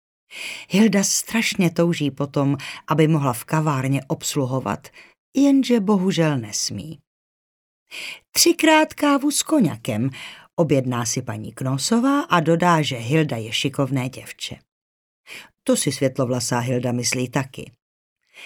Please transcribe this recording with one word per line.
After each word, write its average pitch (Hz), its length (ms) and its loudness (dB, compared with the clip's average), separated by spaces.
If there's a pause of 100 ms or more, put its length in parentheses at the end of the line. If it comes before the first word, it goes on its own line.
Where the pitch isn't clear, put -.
(680)
Hilda 202 340 4
strašně - 680 0
touží 165 400 0
potom, 139 460 -2 (300)
aby 156 200 4
mohla 143 260 2
v - 120 -10
kavárně 139 640 -2
obsluhovat, 127 800 -4 (480)
jenže 269 440 4
bohužel 180 580 2
nesmí. 113 640 -8 (1300)
"Třikrát 311 640 4
kávu 285 380 2
s - 120 -2
koňakem," 131 680 0 (460)
objedná 131 500 0
si 131 160 -4
paní 110 320 -10
Knosová 233 680 0
a 175 180 2
dodá, 165 420 4
že 135 140 -4
Hilda 131 420 0
je 110 160 -8
šikovné 135 560 -2
děvče. - 460 -14 (1080)
To 254 120 2
si 151 160 -2
světlovlasá 127 680 -2
Hilda 123 320 -2
myslí 123 380 -2
taky. - 420 -6 (760)